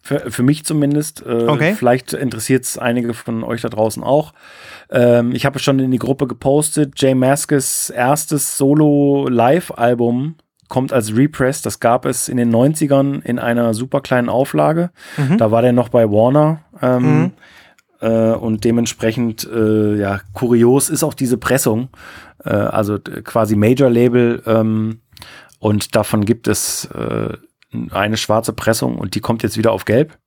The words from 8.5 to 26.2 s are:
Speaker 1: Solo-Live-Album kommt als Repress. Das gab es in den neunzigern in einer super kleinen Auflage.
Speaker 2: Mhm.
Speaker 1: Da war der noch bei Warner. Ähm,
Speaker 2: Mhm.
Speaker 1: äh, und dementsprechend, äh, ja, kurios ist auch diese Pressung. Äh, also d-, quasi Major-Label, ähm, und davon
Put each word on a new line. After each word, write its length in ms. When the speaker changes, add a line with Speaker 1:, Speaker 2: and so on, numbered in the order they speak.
Speaker 1:
Solo-Live-Album 1800
kommt 260
als 220
Repress. 460
Das 180
gab 260
es 240
in 80
den 120
neunzigern 720
in 180
einer 340
super 280
kleinen 280
Auflage. 640
Speaker 2:
Mhm. 200
Speaker 1:
Da 140
war 100
der 120
noch 160
bei 200
Warner. 520
Ähm, 220
Speaker 2:
Mhm. 100
Speaker 1:
äh, 320
und 300
dementsprechend, 920
äh, 420
ja, 260
kurios 560
ist 140
auch 100
diese 240
Pressung. 520
Äh, 60
also 480
d-, 240
quasi 340
Major-Label, 920
ähm, 540
und 360
davon 300